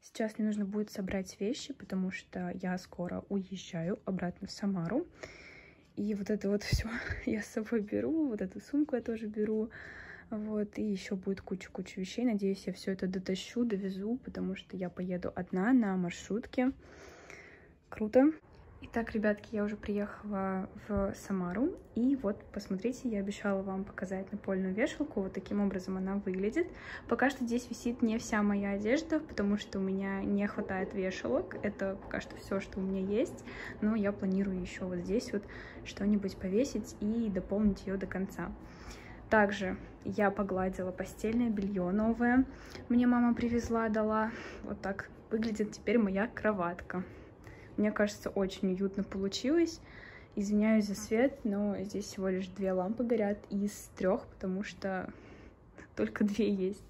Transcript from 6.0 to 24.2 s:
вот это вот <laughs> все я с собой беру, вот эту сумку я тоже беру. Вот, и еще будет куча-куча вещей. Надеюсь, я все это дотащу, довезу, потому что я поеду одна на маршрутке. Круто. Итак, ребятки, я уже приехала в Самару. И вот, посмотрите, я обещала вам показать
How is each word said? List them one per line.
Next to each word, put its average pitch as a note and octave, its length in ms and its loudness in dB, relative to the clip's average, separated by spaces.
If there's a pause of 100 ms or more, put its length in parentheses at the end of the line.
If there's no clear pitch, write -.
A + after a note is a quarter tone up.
вот G3 160 -4
это G3+ 200 2
вот G3+ 120 2
<laughs> - 80 -4
все - 180 2 (380)
я G#3+ 160 0
с - 40 -8
собой A3+ 340 -2
беру, A#3 480 0
вот G#3 120 -2
эту G3 200 -6
сумку D4 340 0
я A#3 80 2
тоже A3+ 240 -4
беру. A3 440 0 (600)
Вот, G#3+ 480 -2
и G#3+ 40 0
еще G3+ 340 0
будет G3 240 -2
куча-куча - 600 -8
вещей. F#3+ 240 -2
Надеюсь, G3+ 420 2
я F#3+ 60 -2
все G3 200 -4
это F#3+ 160 -2
дотащу, F#3+ 560 -2
довезу, G3+ 600 0
потому F#3 300 -2
что - 220 -12
я F3+ 120 -2
поеду F3+ 460 -4
одна F#3 380 2
на G#3+ 240 6
маршрутке. G#3 760 0 (1160)
Круто. B3+ 420 6 (560)
Итак, A3+ 260 -2
ребятки, G#3 420 0
я G#3 100 0
уже G#3 120 -2
приехала G3+ 920 -4 (180)
в G3+ 280 0
Самару. F#3+ 580 -2 (220)
И C4 280 4
вот, G3+ 300 0
посмотрите, A3 560 -2
я G#3 120 0
обещала G3 420 0
вам G3 200 -4
показать F#3+ 480 -6